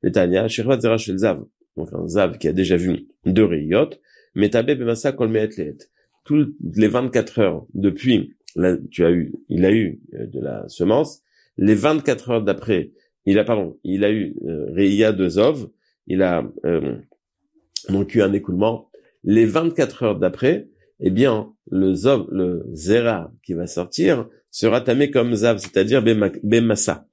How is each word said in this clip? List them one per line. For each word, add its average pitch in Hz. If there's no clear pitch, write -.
Les 90
Tanya, 92
Shechvat 120
Zera 113
chez 104
le 95
Zav. 92
Donc, 82
un 87
Zav 87
qui -
a 85
déjà 90
vu 87
deux 95
Riyot. 87
Mais 202
tamé, 147
bemasa, 120
kol 120
me'et 110
le'et. 76
Tous 147
les 107
vingt-quatre 120
heures 87
depuis, 101
là, 90
tu 87
as 85
eu, 82
il 87
a 95
eu, 98
euh, 58
de 60
la 53
semence. 120
Les 101
vingt-quatre 135
heures 117
d'après, 98
il 98
a, 104
pardon, 104
il 98
a 104
eu, 98
euh, 76
Réia 101
de 92
Zov, 107
il 92
a, 85
euh, 73
donc 98
eu 110
un 98
écoulement. 104
Les 113
vingt-quatre 160
heures 107
d'après, 131
eh 92
bien, 110
le 95
Zov, 104
le 90
Zera 95
qui -
va 87
sortir 117
sera 113
tamé 131
comme 120
Zav, 110
c'est-à-dire 107
Bema-, 107
Bemassa. 110